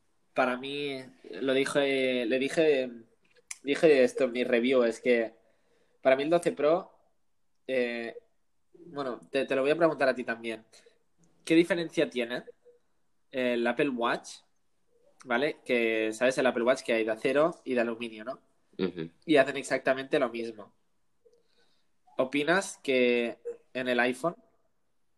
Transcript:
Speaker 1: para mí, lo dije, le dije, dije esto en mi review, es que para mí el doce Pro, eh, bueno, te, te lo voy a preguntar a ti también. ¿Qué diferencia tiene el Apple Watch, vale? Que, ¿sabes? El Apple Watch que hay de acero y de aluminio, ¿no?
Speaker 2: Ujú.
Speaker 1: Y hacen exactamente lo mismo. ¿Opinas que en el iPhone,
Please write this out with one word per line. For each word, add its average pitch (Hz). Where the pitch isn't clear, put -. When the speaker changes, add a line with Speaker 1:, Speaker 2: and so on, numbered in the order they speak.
Speaker 1:
para 123
mí, 139
lo 131
dije, 135
le 127
dije, 135
dije 139
esto 127
en 123
mi 123
review, 123
es 113
que 117
para 131
mí 139
el 156
doce 170
Pro, 156
eh, 120
bueno, 143
te, 135
te 139
lo 135
voy 139
a 156
preguntar 147
a 123
ti 123
también. 113
¿Qué 165
diferencia 170
tiene 120
el 123
Apple 135
Watch, 120
vale? 131
Que, 113
¿sabes? 127
El 131
Apple 117
Watch 131
que 123
hay 113
de 110
acero 143
y 127
de 120
aluminio, 113
¿no? 123
Speaker 2:
Ujú. 85
Speaker 1:
Y 147
hacen 131
exactamente 135
lo 131
mismo. 113
¿Opinas 147
que 123
en 127
el 123
iPhone, 127